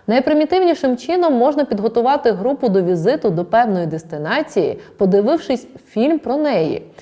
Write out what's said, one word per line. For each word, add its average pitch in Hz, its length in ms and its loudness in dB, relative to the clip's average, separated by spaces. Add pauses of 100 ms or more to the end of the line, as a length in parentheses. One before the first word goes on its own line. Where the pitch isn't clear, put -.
Найпримітивнішим 302 880 2
чином 330 360 0
можна 277 320 2
підготувати 233 680 0
групу 240 380 -2
до 190 120 2
візиту 180 480 0
до 175 160 -2
певної 214 400 0
дестинації, 160 920 -4 (180)
подивившись 214 720 0 (200)
фільм 285 320 0
про 254 180 -4
неї, 233 460 -2 (180)